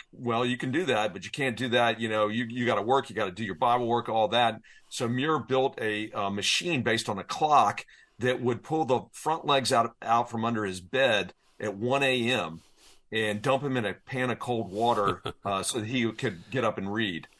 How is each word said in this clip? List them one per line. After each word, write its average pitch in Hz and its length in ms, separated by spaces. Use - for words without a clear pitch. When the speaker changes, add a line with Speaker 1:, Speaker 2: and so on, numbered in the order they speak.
Speaker 1:
well, 120 320
you 123 100
can 131 160
do 175 140
that, 107 260
but 90 140
you - 60
can't 131 260
do 131 120
that. 117 300
You 117 80
know, 107 220
you, 117 180
you 120 180
gotta 113 160
work, 123 280
you 98 60
gotta 101 160
do 101 120
your 95 120
Bible 120 320
work, 117 200
all 110 220
that." 113 320
So 120 220
Muir 139 300
built 131 420
a, 107 300
uh, 101 180
machine 117 540
based 117 260
on 98 100
a 90 40
clock 135 640
that 123 220
would 120 220
pull 156 220
the 120 160
front - 340
legs 135 280
out, 117 280
out 117 280
from 113 160
under 113 180
his 95 160
bed 104 540
at 104 160
one 123 280
A 127 260
M 82 320
and 107 300
dump 135 220
him 131 120
in 117 100
a 95 100
pan 127 240
of 107 100
cold 113 320
water, 104 500
Speaker 2:
<laughs> - 120
Speaker 1:
uh, 95 180
so - 160
that 104 80
he 117 260
could 101 380
get 127 120
up 107 140
and 98 160
read. 95 340